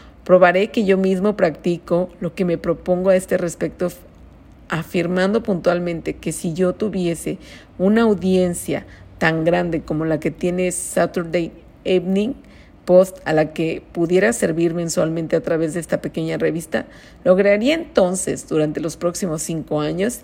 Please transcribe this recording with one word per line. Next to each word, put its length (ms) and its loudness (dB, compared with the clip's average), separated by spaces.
Probaré 480 6
que 120 0
yo 140 4
mismo 380 0
practico 720 0
lo 160 -6
que 100 -2
me 140 0
propongo 520 0
a 60 6
este 220 0
respecto, 540 -4
afirmando 760 -2
puntualmente 720 -2
que 180 -8
si 220 -6
yo 200 0
tuviese 640 -4
una 240 4
audiencia 840 0
tan 260 0
grande 380 0
como 220 -4
la 140 0
que 140 -2
tiene 400 -2
Saturday 800 -2
Evening 480 0
Post, 400 6
a 80 -2
la 200 2
que 380 -4
pudiera 420 2
servir 400 0
mensualmente 640 -2
a 80 0
través 320 -2
de 60 -4
esta 200 -4
pequeña 380 -4
revista, 480 -4
lograría 500 4
entonces, 720 -2
durante 340 0
los 160 -6
próximos 460 -4
cinco 380 -4
años, 440 -4